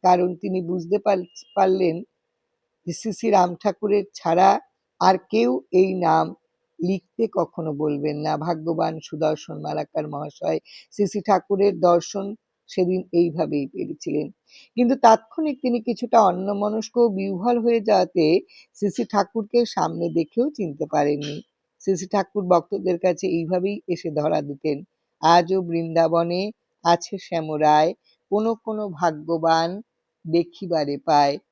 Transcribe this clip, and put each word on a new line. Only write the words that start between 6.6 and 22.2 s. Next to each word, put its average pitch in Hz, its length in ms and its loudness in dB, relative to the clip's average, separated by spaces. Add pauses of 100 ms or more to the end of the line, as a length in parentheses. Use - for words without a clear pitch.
লিখতে 190 540 -2
কখনো 165 400 -4
বলবেন 147 440 -2
না। 151 200 -4
ভাগ্যবান 160 680 -4
সুদর্শন 156 580 -4
মালাকার 151 480 -6
মহাশয় 151 500 -6 (320)
শ্রী - 160 -2
শ্রী 202 140 -4
ঠাকুরের 196 600 2
দর্শন 175 460 0 (440)
সেদিন 185 300 0 (120)
এইভাবেই 156 540 0
পেয়েছিলেন। - 600 -6 (480)
কিন্তু 240 220 2
তাৎক্ষণিক 262 680 2
তিনি 240 180 0
কিছুটা 233 420 0
অন্যমনস্ক 202 720 -2
ও 240 120 4
বিহ্বল 196 500 -2
হয়ে 233 220 2
যাওয়াতে 185 460 2 (480)
শ্রী 202 160 -2
শ্রী 233 140 -4
ঠাকুরকে 220 640 -2
সামনে 165 420 -4
দেখেও 165 420 -2
চিনতে 160 400 -6
পারেননি। 147 460 -2 (440)
শ্রী 196 160 -2
শ্রী 180 100 -8
ঠাকুর 202 380 -4